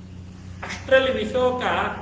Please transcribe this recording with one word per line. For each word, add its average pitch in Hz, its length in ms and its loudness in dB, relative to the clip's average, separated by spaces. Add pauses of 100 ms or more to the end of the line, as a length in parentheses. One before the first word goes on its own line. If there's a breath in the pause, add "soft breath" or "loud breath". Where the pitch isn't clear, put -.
(640)
ಅಷ್ಟರಲ್ಲಿ 262 500 4
ವಿಶೋಕ 247 500 0 (380)